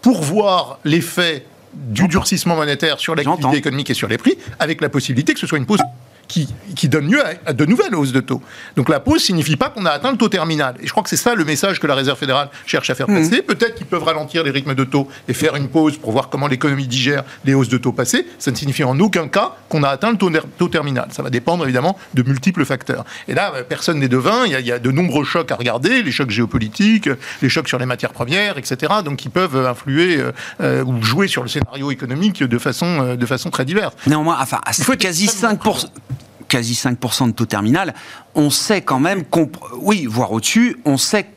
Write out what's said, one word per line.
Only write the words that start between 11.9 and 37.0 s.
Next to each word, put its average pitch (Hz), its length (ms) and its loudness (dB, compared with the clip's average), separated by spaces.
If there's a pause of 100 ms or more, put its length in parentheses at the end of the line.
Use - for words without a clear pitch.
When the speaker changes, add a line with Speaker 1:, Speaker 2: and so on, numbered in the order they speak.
Speaker 1:
Réserve 135 220 0
fédérale 139 320 0 (160)
cherche - 240 -2
à 131 60 0
faire 131 140 -4
Speaker 2:
Mhm. 202 80 4
Speaker 1:
passer. 170 240 2
Peut-être 226 340 0
qu'ils - 100 -12
peuvent 170 180 -2
ralentir 160 420 -2
les 139 60 0
rythmes 135 220 -2
de 131 120 2
taux 139 240 0 (180)
et 127 60 -2
faire 147 240 0
une 131 100 -2
pause 151 300 2
pour 110 160 -6
voir 131 160 0
comment 143 180 -2
l'économie 139 400 0
digère 131 380 0 (180)
les 135 100 4
hausses 135 140 4
de 131 100 2
taux 120 140 0
passées. 240 340 0 (140)
Ça - 100 -2
ne 123 60 -2
signifie 139 300 -2
en 131 160 2
aucun 185 260 2
cas 208 280 0 (120)
qu'on 151 160 0
a 139 60 4
atteint 139 220 0
le 220 60 0
taux 185 120 2
ner-, 156 180 0 (100)
taux 175 120 2
terminal. 143 420 -2
Ça - 100 -10
va 135 80 -4
dépendre 151 360 0
évidemment 135 320 0 (160)
de 123 100 2
multiples 139 400 0
facteurs. 131 400 -4 (240)
Et 127 60 -4
là, 156 240 0
euh, 123 100 -8
personne 156 320 -2
n'est 135 80 2
devin. 156 380 2
Il 180 80 0
y - 20 0
a, 131 60 -2
il 123 40 -6
y 117 60 -2
a 123 80 -2
de 120 120 0
nombreux 147 340 2
chocs 165 260 -2
à 123 60 -2
regarder, 127 440 2
les 160 120 -2
chocs 135 160 0
géopolitiques, 120 800 2 (320)
les 135 80 4
chocs 156 180 -2
sur 135 100 -2
les 120 80 -2
matières 123 280 -4
premières, 180 440 -2
et 123 60 -10
cetera. 156 380 -2
Donc 143 160 -4
qui - 100 -10
peuvent 160 300 0 (100)
influer, 147 500 2
euh, 127 140 -2 (300)
euh, 131 240 0
ou 123 180 -2
jouer 143 240 2
sur 131 160 -2
le 120 60 -6
scénario 139 420 -4
économique 147 500 -2
de 120 160 2
façon, 139 280 -2 (160)
euh, 127 160 0
de 120 80 0
façon 131 240 -2
très 156 160 -2
diverse. 175 280 -2 (140)
Speaker 2:
Néanmoins, 151 320 2
enfin, 131 260 -2
à - 120 -4
Speaker 1:
Il 147 80 0
faut 262 80 4
être - 80 -2
Speaker 2:
quasi 185 240 0
Speaker 1:
extrêmement 208 300 2
Speaker 2:
cinq 165 60 -4
pour 202 200 0
cent, 135 60 -6 (600)
quasi 117 280 0
cinq 123 220 0
pour 117 160 -4